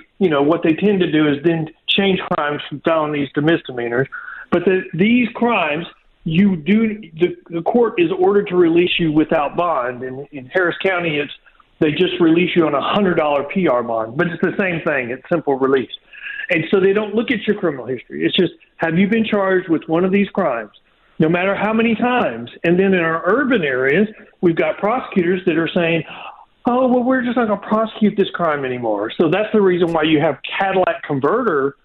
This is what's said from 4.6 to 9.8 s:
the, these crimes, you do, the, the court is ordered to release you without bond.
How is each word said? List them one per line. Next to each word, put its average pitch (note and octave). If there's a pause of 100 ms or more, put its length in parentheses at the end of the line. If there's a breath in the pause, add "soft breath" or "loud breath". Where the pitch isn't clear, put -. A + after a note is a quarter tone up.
the, F#3 (100)
these A3
crimes, F3 (380)
you F#3
do, G3+ (180)
the, F3 (140)
the E3+
court A#3
is E3+
ordered F#3+
to F3+
release E3+
you D#3+
without D3+
bond. B2+